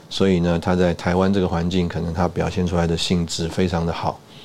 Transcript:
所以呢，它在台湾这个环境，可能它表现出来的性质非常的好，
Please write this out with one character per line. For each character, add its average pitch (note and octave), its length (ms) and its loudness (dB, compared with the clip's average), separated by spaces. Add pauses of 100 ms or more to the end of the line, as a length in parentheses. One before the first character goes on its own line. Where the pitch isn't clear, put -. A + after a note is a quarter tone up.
所 G2 200 0
以 F2+ 120 4
呢， F2 180 2
它 F2+ 160 0
在 F2+ 200 4
台 F2 200 -2
湾 F#2+ 180 4
这 G2+ 80 2
个 F2+ 60 2
环 E2+ 240 -2
境， F2+ 160 2
可 E2 140 -4
能 E2 120 -4
它 F2 140 0
表 E2 240 -2
现 F2+ 160 0
出 F2 80 -2
来 E2+ 100 2
的 E2 120 0
性 F2 280 0
质 E2 240 -4
非 F#2 200 0
常 E2+ 180 -2
的 E2+ 60 -2
好， - 260 -4 (260)